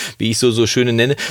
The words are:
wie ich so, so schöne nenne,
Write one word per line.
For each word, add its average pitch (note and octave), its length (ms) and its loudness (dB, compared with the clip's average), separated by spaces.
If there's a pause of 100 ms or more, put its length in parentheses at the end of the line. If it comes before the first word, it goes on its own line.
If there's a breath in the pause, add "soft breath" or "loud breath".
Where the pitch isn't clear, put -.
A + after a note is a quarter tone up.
(180 loud breath)
wie A2 140 -2
ich A2 60 -4
so, B2 140 2
so A2+ 160 2
schöne B2 260 0
nenne, A#2+ 220 2 (140 loud breath)